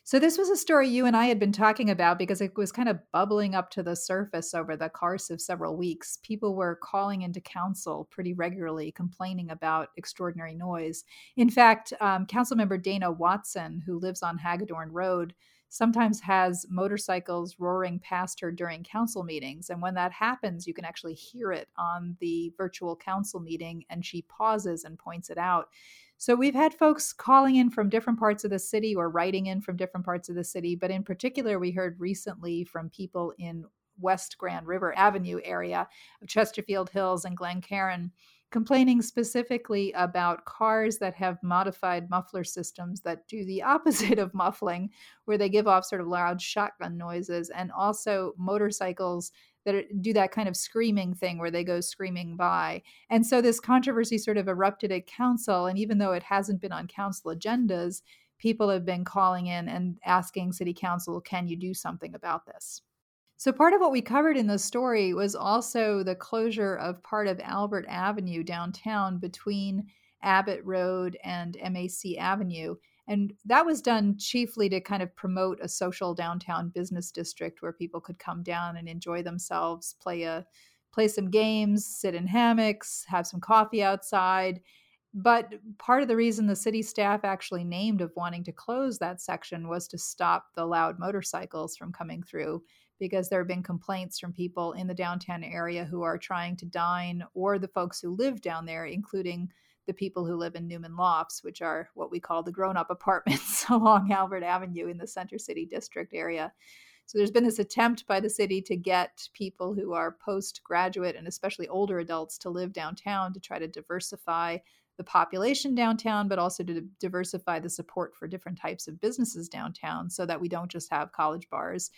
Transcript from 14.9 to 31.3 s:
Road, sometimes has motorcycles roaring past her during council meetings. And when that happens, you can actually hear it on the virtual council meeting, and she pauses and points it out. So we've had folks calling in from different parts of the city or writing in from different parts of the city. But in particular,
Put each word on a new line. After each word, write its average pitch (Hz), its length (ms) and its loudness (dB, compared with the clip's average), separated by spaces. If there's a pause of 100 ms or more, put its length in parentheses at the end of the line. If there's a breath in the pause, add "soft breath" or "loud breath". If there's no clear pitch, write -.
Road, 175 420 -2 (400 soft breath)
sometimes 226 460 4
has 185 500 2
motorcycles 180 880 -2
roaring 180 400 -2
past 180 440 -6
her 170 100 -4
during 170 320 -8
council 214 400 -2
meetings. 156 460 -10
And 175 120 -6
when 185 120 -2
that 180 180 0
happens, 202 560 -4
you 165 60 -6
can 180 100 -10
actually 165 300 -10
hear 208 400 -6
it - 240 -6
on 175 420 -4
the 170 380 -4
virtual 180 360 -6
council 190 460 -4
meeting, 165 500 -10
and 170 160 -8
she 170 180 -8
pauses 202 600 0
and 160 160 -16
points 170 300 -14
it - 80 -6
out. 175 320 2 (480 loud breath)
So 247 180 4
we've 262 180 4
had 311 200 6
folks 302 400 4
calling 269 420 8
in 247 140 8
from 214 180 2
different 226 320 2
parts 214 240 4
of 202 80 -2
the 190 80 0
city 214 340 0
or 170 160 2
writing 190 360 0
in 190 160 -2
from 180 160 -4
different 180 280 -4
parts 180 220 -4
of 175 80 -8
the 175 80 -2
city. 175 320 -4
But 180 160 -2
in 190 120 -2
particular, 226 540 -2